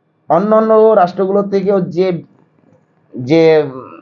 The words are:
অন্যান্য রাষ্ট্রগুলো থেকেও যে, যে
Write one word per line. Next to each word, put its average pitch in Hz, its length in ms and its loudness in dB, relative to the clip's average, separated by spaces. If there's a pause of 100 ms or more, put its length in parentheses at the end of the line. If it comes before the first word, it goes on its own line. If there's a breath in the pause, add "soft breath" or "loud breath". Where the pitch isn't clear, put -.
(300)
অন্যান্য 220 440 0
রাষ্ট্রগুলো 202 720 2
থেকেও 196 380 -2
যে, 170 420 -4 (920)
যে 156 480 2 (380)